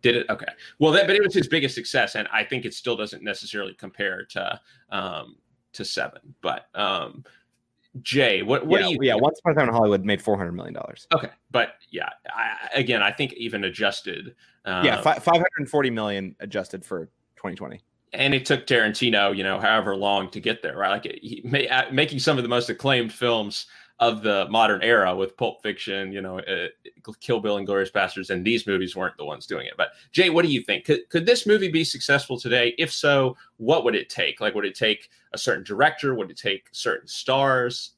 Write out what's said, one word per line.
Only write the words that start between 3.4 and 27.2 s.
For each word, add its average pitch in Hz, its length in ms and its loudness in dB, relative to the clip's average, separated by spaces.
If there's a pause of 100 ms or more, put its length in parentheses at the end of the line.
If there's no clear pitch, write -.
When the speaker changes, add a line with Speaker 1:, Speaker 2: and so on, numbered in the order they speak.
Speaker 1:
compare 95 540 -8
to, - 340 -6 (300)
um, 90 460 -8 (360)
to - 100 -12
Seven. - 380 -6 (220)
But, - 320 -4
um, 87 500 -4 (800)
Jay, 117 400 2
what, 127 240 0
what 190 160 4
Speaker 2:
Yeah, 185 60 2
Speaker 1:
do 175 40 0
you 143 80 -2
Speaker 2:
yeah, 127 140 4
Speaker 1:
think? 113 80 2
Speaker 2:
Once 151 160 2
Upon 170 140 0
a - 20 2
Time 143 140 4
in 113 60 0
Hollywood 104 300 4
made 101 160 0
four 104 160 0
hundred 87 160 -4
million 87 220 -10
dollars. - 400 -12
Speaker 1:
Okay, - 160 -2 (200)
but - 260 0 (140)
yeah, - 200 -6 (180)
I, 110 460 -6
again, 123 280 2
I 104 100 4
think 131 220 -4
even 110 300 -6
adjusted, 95 680 -4 (320)
Speaker 2:
Yeah, 98 300 0
Speaker 1:
um, - 60 -6
Speaker 2:
fi-, 147 160 2
five 170 180 4
hundred 165 340 -2
forty 143 180 2
million 104 520 -4
adjusted 95 440 -8
for 85 240 -8 (280)
twenty 135 200 -10
twenty. - 240 -14 (340)
Speaker 1:
And 139 200 2
it 131 100 -2
took 139 220 0
Tarantino, 107 680 2
you 95 80 -4
know, 95 160 -2
however 104 380 2
long 98 360 0
to 104 80 -10
get 110 200 -4
there, 73 160 -6
right? 95 140 0
Like, - 320 -4
he - 220 -12
ma-, 120 160 0
uh, 127 300 0
making 143 280 0
some 143 180 2
of 127 60 0
the 117 60 -4
most 120 200 0
acclaimed 120 420 0
films 113 540 -2 (360)
of 117 220 4
the 101 280 2
modern 107 320 4
era 98 340 4
with 95 220 -2
Pulp - 240 -4
Fiction, 98 500 -6
you 98 80 -8
know, 92 200 -8
uh, 90 260 -4 (540)